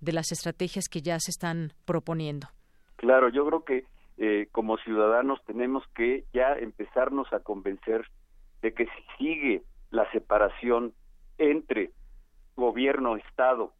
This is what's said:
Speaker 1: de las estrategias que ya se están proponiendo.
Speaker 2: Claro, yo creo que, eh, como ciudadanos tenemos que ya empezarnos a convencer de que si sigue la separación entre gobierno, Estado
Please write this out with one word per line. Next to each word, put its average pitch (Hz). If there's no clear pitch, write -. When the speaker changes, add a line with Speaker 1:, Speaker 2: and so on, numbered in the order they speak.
Speaker 1:
de 156
las 160
estrategias 175
que 175
ya 165
se -
están 165
proponiendo. 160
Speaker 2:
Claro, 127
yo 143
creo 156
que, 131
eh, 107
como 110
ciudadanos 113
tenemos 123
que 123
ya 131
empezarnos 127
a 107
convencer 101
de 110
que 117
si -
sigue 143
la 113
separación 117
entre 147
gobierno, 123
Estado 120